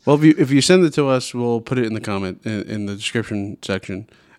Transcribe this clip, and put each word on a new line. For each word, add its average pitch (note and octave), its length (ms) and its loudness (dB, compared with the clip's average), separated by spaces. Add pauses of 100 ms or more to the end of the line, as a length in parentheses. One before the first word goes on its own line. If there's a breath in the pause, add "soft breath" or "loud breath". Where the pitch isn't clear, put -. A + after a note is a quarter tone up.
Well, C#3+ 120 4
if D3 80 0
you, D#3 120 8
if C#3+ 140 2
you C#3 100 4
send F#3 240 4
it D3+ 100 0
to C#3+ 140 2
us, C3 240 0
we'll A#2+ 300 -2
put B2+ 160 -4
it A#2+ 80 0
in A2 80 -4
the A2 80 -4
comment, G2 420 -4
in, A2 200 -4
in G#2 220 -6
the G2+ 80 -6
description G#2 680 -6
section. G2 460 -6 (300 soft breath)